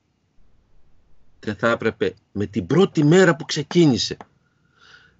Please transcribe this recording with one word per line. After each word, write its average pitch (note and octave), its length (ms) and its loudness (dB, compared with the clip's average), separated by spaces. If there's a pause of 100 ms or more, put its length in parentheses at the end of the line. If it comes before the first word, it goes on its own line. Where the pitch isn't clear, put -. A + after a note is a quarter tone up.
(1400)
Δεν G#2 140 -10
θα A#2 160 -4
έπρεπε A2+ 440 -4 (180)
με G2+ 140 -6
την F#2+ 200 -8
πρώτη D#3 380 0
μέρα E3+ 320 4
που D#3 80 -14
ξεκίνησε D3+ 720 0 (1040)